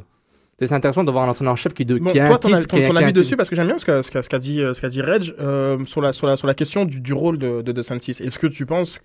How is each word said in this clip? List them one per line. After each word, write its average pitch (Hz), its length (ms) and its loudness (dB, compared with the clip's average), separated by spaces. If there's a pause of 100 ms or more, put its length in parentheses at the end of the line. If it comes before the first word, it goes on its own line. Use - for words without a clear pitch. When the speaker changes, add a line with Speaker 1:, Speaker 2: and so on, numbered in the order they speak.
(600)
Speaker 1:
c'est 127 120 0
intéressant 143 320 2
d'avoir 131 180 2
un 127 60 2
entraîneur-chef 127 440 -2
qui 131 120 -4
de-, 120 160 0
Speaker 2:
Bon, 170 100 0
Speaker 1:
qui 139 80 4
a 139 80 6
Speaker 2:
toi, 226 80 8
Speaker 1:
un 240 60 4
Speaker 2:
ton, 233 80 2
Speaker 1:
titre, 170 180 4
Speaker 2:
ton, 160 120 0
Speaker 1:
qui 135 40 6
a, 135 60 4
Speaker 2:
ton - 40 4
Speaker 1:
qui 170 60 2
a - 40 6
Speaker 2:
avis 143 80 6
Speaker 1:
un - 20 4
Speaker 2:
dessus, 180 140 4
Speaker 1:
titre. 131 100 -2
Speaker 2:
parce 202 120 2
que 180 60 -6
j'aime 170 140 2
bien 330 100 0
ce - 60 -10
que, 139 180 2
ce - 80 -14
que, 131 100 -4
ce - 80 -6
qu'a 131 120 -2
dit, 147 200 -4
euh, 131 140 0
ce - 60 -10
qu'a 131 80 -4
dit 131 120 -4
Reg, 165 380 0
euh, 139 460 -2
sur - 160 -6
la, 139 120 2
sur - 140 -4
la, 135 100 2
sur 139 120 -2
la 135 60 2
question 190 300 -2
du, 135 160 -4
du 123 120 -6
rôle 156 260 0
de, 120 240 -2
de 120 80 -4
DeSantis. 123 500 -6
Est-ce 123 200 -8
que 160 80 -2
tu 139 180 -8
penses 170 380 -4